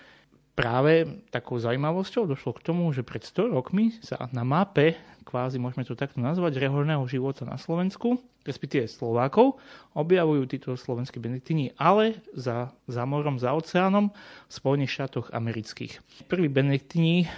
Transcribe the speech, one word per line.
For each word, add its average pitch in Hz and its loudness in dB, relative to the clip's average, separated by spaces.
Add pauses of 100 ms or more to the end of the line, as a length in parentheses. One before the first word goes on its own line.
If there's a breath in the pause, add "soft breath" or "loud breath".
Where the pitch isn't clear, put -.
(560 loud breath)
Práve 139 2
takou 123 -4
zaujímavosťou 151 0
došlo 135 -4
k - -20
tomu, 170 0
že 131 -2
pred 117 -10
sto - -2
rokmi 220 0
sa - -8
na 123 -4
mape, 160 2 (240 loud breath)
kvázi 127 -4
môžeme 123 -4
to - -10
takto 135 -6
nazvať, 151 0
rehoľného 143 0
života 127 -4
na 123 -8
Slovensku, 185 0 (240)
respektíve 135 -2
Slovákov, 135 2 (320 loud breath)
objavujú 151 2
títo 131 -6
slovenskí 123 -8
benediktíni, 127 -4
ale 214 2
za, 123 -4 (160)
za 120 -4
morom, 143 -2
za 123 0
oceánom 190 2 (400 loud breath)
v - -20
Spojených 135 0
štátoch 131 -6
amerických. - -8
Prví 180 0
benediktíni 160 2